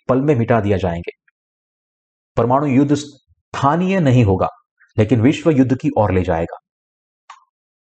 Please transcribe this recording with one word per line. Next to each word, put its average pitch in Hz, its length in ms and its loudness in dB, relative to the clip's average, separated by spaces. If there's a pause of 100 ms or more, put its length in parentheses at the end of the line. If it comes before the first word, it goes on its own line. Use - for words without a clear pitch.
पल 131 120 0
में 147 140 0
मिटा 117 260 0
दिया 98 160 0
जाएंगे। 85 340 -6 (1300)
परमाणु 127 280 0
युद्ध 139 300 2
स्थानीय - 1040 -4
नहीं 127 240 4
होगा, 95 240 0 (500)
लेकिन 107 240 0
विश्व 151 300 2
युद्ध 127 240 2
की 143 220 -6
ओर 104 140 2
ले 92 100 0
जाएगा। 85 360 -4 (1300)